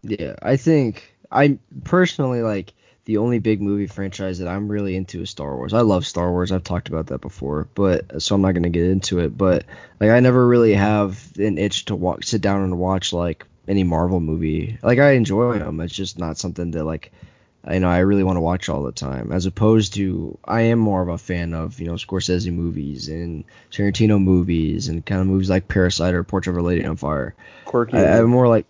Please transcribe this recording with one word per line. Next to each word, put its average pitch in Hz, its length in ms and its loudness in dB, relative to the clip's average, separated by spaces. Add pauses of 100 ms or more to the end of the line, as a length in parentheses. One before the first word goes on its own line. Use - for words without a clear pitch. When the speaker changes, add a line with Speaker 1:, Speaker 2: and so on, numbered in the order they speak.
Speaker 1:
Yeah, 82 400 -6
I 131 140 2
think 135 580 0 (160)
I 139 280 4 (260)
personally, 139 580 0
like, 101 300 -4 (320)
the 110 140 -2
only 120 200 2
big 107 220 0
movie 101 260 -2
franchise 95 520 -6
that 87 100 -6
I'm 98 200 -4
really 101 280 -4
into 92 240 -8
is 87 80 -10
Star 71 260 -10
Wars. 65 200 -6
I 117 80 6
love 98 240 4
Star 87 240 -2
Wars. 90 220 -2
I've 92 120 -2
talked 87 240 -4
about 80 200 -6
that 65 120 -8
before, 73 540 -8
but, 90 480 0
so - 120 -2
I'm 98 60 4
not 95 120 4
gonna 87 180 0
get 85 140 0
into 92 340 0
it. 76 180 -2
But, 92 300 2 (340)
like, 107 80 4
I 120 120 8
never 127 260 6
really 117 260 6
have 101 500 2 (160)
an 101 200 0
itch 98 280 -2
to 101 100 -4
wa-, 90 260 -4
sit 110 180 -2
down 98 220 0
and 92 160 -2
watch, 92 340 -2
like, 87 320 -4 (240)
any 98 160 2
Marvel 87 360 0
movie. 80 600 -4
Like, 120 160 2
I 143 140 6
enjoy 117 460 2
'em. 80 220 -6
It's 85 140 -8
just 92 240 -8
not 80 200 -6
something 87 320 -6
that, 82 140 -6
like, 78 280 -8 (580)
you 92 100 0
know, 92 80 2
I 87 120 4
really 98 240 4
wanna 90 180 0
watch 87 260 -2
all 76 140 -4
the 64 100 -6
time. 65 400 -8
As 90 140 -2
opposed 107 480 2
to, 90 500 -4
I 113 180 0
am 117 160 2
more 101 220 0
of 87 80 -2
a 85 80 -4
fan 85 380 -6
of, 80 260 -8
you 82 60 -8
know, 85 80 -6
Scorsese 90 580 -4
movies 76 560 -6
and 80 360 -10 (260)
Tarantino 101 520 2
movies 82 680 2
and 80 160 -6
kind 95 180 -2
of 92 40 0
movies 95 220 0
like 92 180 0
Parasite 90 460 2
or 90 120 0
Portrait 92 280 -4
of 87 60 -2
a 87 40 -2
Lady 85 220 0
on 80 120 -4
Fire. 71 380 -4 (300)
Speaker 2:
Quirky. 117 320 -2
Speaker 1:
I, 92 220 6
I'm 117 100 6
more 123 200 6
like 113 220 4